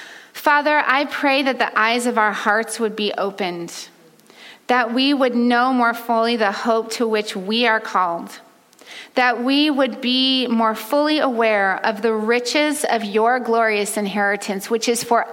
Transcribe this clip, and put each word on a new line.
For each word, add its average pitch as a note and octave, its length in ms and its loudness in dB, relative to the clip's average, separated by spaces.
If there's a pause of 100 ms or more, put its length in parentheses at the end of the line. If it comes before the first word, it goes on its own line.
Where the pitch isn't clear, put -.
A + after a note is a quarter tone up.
(320)
Father, D4 520 2
I C#4 200 0
pray C#4 380 0
that B3+ 180 -2
the - 180 -2
eyes A#3 280 0
of A3+ 120 0
our G#3+ 140 2
hearts A3 480 -2
would G#3+ 160 -2
be G#3+ 160 -2
opened, F3+ 760 -6 (800)
that A#3+ 260 2
we C4+ 220 2
would B3+ 220 2
know A#3+ 360 4
more A#3+ 220 2
fully A#3 400 0
the G#3+ 160 2
hope A3+ 420 -2
to A#3+ 140 0
which G#3+ 300 -2
we A3 320 0
are A3 100 2
called, F#3 640 -4 (720)
that A#3+ 300 2
we C#4+ 260 2
would C4 300 0
be B3+ 480 0
more A3+ 260 2
fully D4 460 0
aware A3 640 2
of G#3 160 -2
the A3+ 120 0
riches B3 760 0
of G#3+ 140 0
your A3 340 2
glorious A3 580 0
inheritance, G3+ 760 -2
which A#3 180 0
is A#3 160 -2
for A3+ 280 2